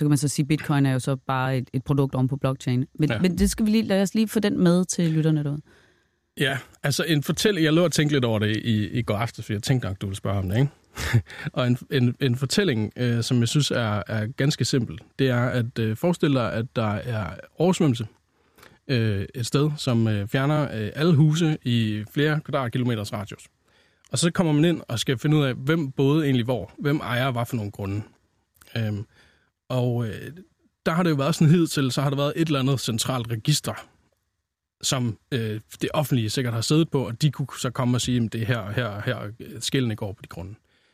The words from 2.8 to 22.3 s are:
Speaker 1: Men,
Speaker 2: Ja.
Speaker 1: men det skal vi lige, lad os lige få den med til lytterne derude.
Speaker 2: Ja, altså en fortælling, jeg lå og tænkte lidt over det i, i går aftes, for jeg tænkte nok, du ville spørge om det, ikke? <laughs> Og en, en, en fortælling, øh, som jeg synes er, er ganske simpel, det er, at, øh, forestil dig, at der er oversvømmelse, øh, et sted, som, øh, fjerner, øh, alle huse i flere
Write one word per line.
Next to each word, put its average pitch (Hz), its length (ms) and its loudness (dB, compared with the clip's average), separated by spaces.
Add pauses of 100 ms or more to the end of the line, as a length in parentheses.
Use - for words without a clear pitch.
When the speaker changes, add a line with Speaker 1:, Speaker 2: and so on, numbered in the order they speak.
Speaker 1:
Men, 151 120 2
Speaker 2:
Ja. 104 100 0
Speaker 1:
men 180 180 2
det 196 120 4
skal 220 160 0
vi 214 40 2
lige, 220 120 4
lad 202 200 2
os 190 120 0
lige 220 140 2
få 214 120 -2
den - 180 0
med 180 260 4
til 170 280 0
lytterne 156 320 2
derude. 147 160 -4 (800)
Speaker 2:
Ja, 131 180 0 (240)
altså 143 220 0
en 147 180 2
fortælling, 185 420 2
jeg 151 80 4
lå 170 120 6
og 160 80 2
tænkte 147 240 2
lidt 123 80 2
over 110 140 2
det 107 180 2
i, 107 320 0
i 120 140 -2
går 107 140 -2
aftes, 113 300 -6
for 110 60 -6
jeg 104 100 -4
tænkte 123 260 0
nok, 98 120 -8
du 104 60 -6
ville 98 100 -6
spørge 101 220 -4
om 95 100 -2
det, 95 100 -2
ikke? 139 120 4 (460)
<laughs> - 360 -4
Og 123 140 0
en, 123 120 2 (120)
en, 123 300 2
en 123 160 2
fortælling, 131 600 0
øh, 120 260 0
som 123 180 2
jeg 113 80 2
synes 147 220 0
er, 107 360 0
er 107 200 -4
ganske 135 380 -2
simpel, 117 340 -2 (200)
det 135 100 2
er, 123 200 2
at, 120 300 -2
øh, 110 180 -2
forestil 170 380 0
dig, 117 180 0
at 117 140 -4 (100)
der 110 180 0
er 107 360 -6 (280)
oversvømmelse, 151 480 2 (840)
øh, 110 460 0
et 123 120 -6
sted, 147 300 2
som, 117 320 0
øh, 101 200 -2
fjerner, 147 340 0
øh, 107 320 -4
alle 160 200 2
huse 156 480 4
i 110 420 0 (100)
flere 151 300 0